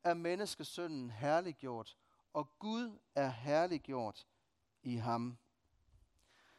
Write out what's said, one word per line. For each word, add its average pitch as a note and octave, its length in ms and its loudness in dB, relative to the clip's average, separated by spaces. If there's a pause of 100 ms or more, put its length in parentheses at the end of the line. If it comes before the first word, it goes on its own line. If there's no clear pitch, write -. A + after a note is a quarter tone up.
er F3 100 6
menneskesønnen E3+ 960 -2
herliggjort, C3+ 840 0 (360)
og - 260 -4
Gud A3 400 -4 (160)
er C#3 140 4
herliggjort C#3 960 0 (560)
i B2 120 -2
ham." A#2 420 0 (1200)